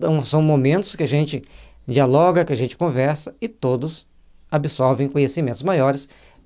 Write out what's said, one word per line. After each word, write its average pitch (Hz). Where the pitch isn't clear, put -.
é 170
um, 160
são 156
momentos 156
que -
a 143
gente 147
dialoga, 147
que 165
a 127
gente 120
conversa 147
e 226
todos 135
absorvem 135
conhecimentos 135
maiores, 139